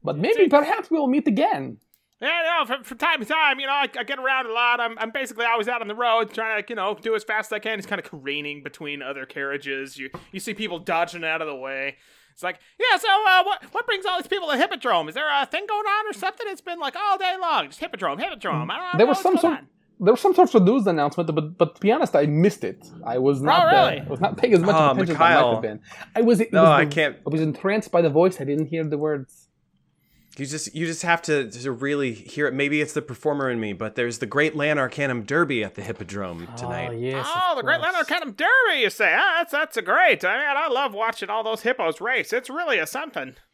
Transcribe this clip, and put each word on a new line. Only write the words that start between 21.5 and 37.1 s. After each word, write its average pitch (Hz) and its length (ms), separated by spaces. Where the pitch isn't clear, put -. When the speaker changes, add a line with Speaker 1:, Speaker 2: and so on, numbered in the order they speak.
Speaker 1:
but 165 200
to - 40
be 208 120
honest, 277 240
I 147 100
missed 156 380
it. - 200
I 120 120
was 135 220
Speaker 2:
Oh, 135 40
Speaker 1:
not, 330 220
uh, 330 40
Speaker 2:
really? 147 100
Speaker 1:
I - 80
was - 120
not 196 160
paying 240 180
as 175 60
much 190 140
Speaker 3:
Oh, 151 160
Speaker 1:
attention 170 240
as 147 60
I - 0
might 165 100
Speaker 3:
Mikhail. 135 220
Speaker 1:
have 113 100
been. 107 180
I 226 60
was, 226 180
it 226 120
Speaker 3:
No, 160 100
Speaker 1:
was 160 80
Speaker 3:
I 143 140
Speaker 1:
the, 147 60
Speaker 3:
can't. 147 340
Speaker 1:
I 131 60
was 156 100
entranced 190 520
by 170 100
the 160 80
voice. 175 300
I 139 40
didn't 143 220
hear 160 160
the 151 160
words. 147 500
Speaker 3:
You 139 100
just, 151 280
you 160 100
just 165 180
have 170 200
to, 139 260
to 123 220
really 135 420
hear 131 360
it. 123 60
Maybe 143 260
it's 147 120
the 151 100
performer 139 460
in 117 120
me, 104 120
but 104 220
there's 120 240
the 127 80
Great 151 300
Lan 147 240
Arcanum 127 420
Derby 139 400
at 98 140
the 101 60
Hippodrome 92 720
tonight. 85 320
Speaker 1:
Oh, - 40
yes, 131 400